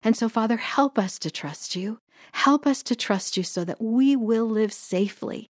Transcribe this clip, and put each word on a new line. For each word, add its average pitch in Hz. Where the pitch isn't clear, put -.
And 226
so, 233
Father, 226
help -
us 190
to 160
trust -
you. 202
Help 285
us 277
to 240
trust -
you 185
so 175
that 175
we 254
will 226
live 214
safely -